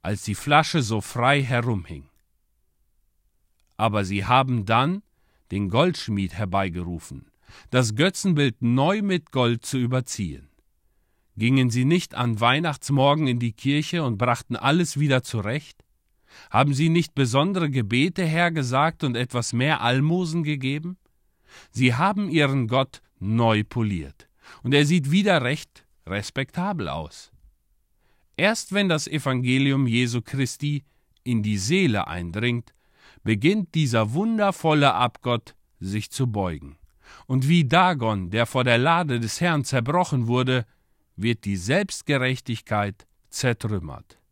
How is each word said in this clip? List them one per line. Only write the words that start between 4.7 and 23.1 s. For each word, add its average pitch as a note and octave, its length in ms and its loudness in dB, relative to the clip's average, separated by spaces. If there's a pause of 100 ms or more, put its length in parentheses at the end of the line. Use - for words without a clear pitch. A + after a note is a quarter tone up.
den G2+ 160 -2
Goldschmied G#2+ 680 0
herbeigerufen, F2 960 -6 (420)
das A#2 240 2
Götzenbild D3 680 0
neu C#3 400 2
mit F#3+ 300 -2
Gold A#2+ 340 0
zu C3+ 120 -4
überziehen. A#2 680 -4 (880)
Gingen B2 340 4
sie A#2+ 140 0
nicht E3 320 0
an A#2 240 -2
Weihnachtsmorgen C#3+ 880 2
in A#2+ 120 0
die A#2+ 140 -2
Kirche D3+ 500 -2
und A#2+ 140 -2
brachten A#2+ 380 -2
alles D3+ 420 0
wieder C#3 260 2
zurecht? A2+ 600 -6 (680)
Haben C#3 240 4
sie D3 140 2
nicht E3 260 2
besondere D3 560 2
Gebete C3 540 0
hergesagt D#3+ 800 0
und B2+ 120 -2
etwas A#2+ 360 -4
mehr C3 300 0
Almosen D#3 600 0
gegeben? D3 540 -6 (720)
Sie B2 220 4
haben F#3+ 360 0
ihren C#3 400 2
Gott C3 320 -2 (180)